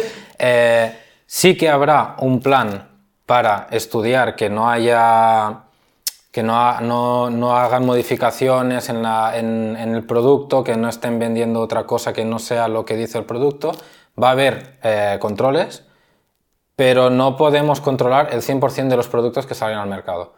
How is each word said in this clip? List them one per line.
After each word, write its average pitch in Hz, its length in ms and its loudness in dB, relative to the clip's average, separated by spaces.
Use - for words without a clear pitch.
<laughs> - 360 -14
Eh, 117 600 2
sí - 300 2
que 160 120 2
habrá 143 500 2
un 127 220 0
plan 117 480 0
para 113 440 2
estudiar 113 640 0
que 107 160 -2
no 110 180 0
haya, 113 920 2
que 120 100 -4
no 113 140 0
ha-, 120 240 2
no, 120 500 0
no 120 260 0
hagan 123 300 2
modificaciones 127 1000 0
en 117 140 -6
la, 113 340 -2
en, 113 400 -4
en 113 180 -4
el 113 100 -4
producto, 127 600 2
que 117 120 -2
no 113 120 -2
estén 117 300 -4
vendiendo 117 420 -2
otra 110 240 -4
cosa 120 280 -4
que 113 120 -4
no 113 140 -4
sea 117 300 -2
lo 110 160 -2
que 110 120 -4
dice 113 220 -6
el 107 60 -6
producto. 143 480 -4
Va 120 80 4
a 127 40 6
haber, 131 500 -2
eh, 104 380 0
controles, 135 640 -2
pero 127 320 4
no 131 280 2
podemos 147 440 2
controlar 135 520 2
el 120 100 -4
cien 135 180 -2
por 131 100 2
cien 135 180 -4
de 127 80 2
los 120 120 -2
productos 120 380 -2
que 127 80 -12
salen 110 240 -6
al 101 100 -6
mercado. 92 500 -10